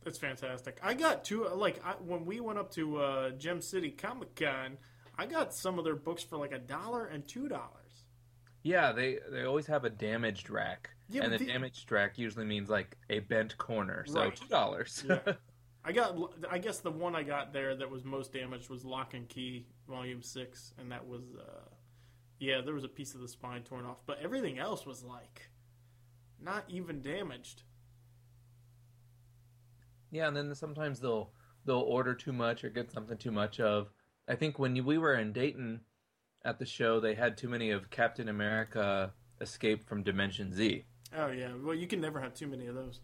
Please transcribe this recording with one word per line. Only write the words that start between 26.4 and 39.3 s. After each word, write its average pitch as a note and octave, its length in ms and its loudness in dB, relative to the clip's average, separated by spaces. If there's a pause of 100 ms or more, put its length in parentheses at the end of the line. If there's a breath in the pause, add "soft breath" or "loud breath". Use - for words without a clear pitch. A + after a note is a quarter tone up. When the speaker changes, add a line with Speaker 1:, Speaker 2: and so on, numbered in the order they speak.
Speaker 1:
even E3 340 -6
damaged. C#3+ 600 -8 (2500)
Speaker 2:
Yeah, D#3+ 160 2
and D3 100 2
then C#3+ 180 -2
sometimes D3 440 -4
they'll, A#2 320 0 (340 soft breath)
they'll B2+ 140 4
order B2 340 4
too B2+ 200 -4
much A#2 300 2
or A#2+ 60 -2
get A#2+ 220 -2
something A2 260 -6
too B2 140 -2
much G#2 280 2
of. G#2 280 6 (400 soft breath)
I B2+ 80 0
think D3+ 240 0
when C3 140 4 (120)
we D3+ 140 6
were D3+ 160 6
in G#2+ 180 2
Dayton B2 480 0 (640)
at - 140 -2
the C3 60 -4
show, A2+ 340 4
they A2 160 4
had A2+ 220 2
too B2 120 -4
many A#2 220 0
of G2 180 0
Captain A#2 400 2
America G#2 840 2 (280)